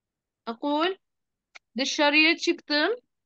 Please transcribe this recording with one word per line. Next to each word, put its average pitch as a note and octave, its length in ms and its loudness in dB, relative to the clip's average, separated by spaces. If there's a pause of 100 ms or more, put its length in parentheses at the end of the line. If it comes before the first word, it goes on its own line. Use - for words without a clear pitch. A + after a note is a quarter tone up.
(480)
أقول D4 500 -4 (760)
دشارية D4 640 2
شكتم. E4+ 520 -2 (380)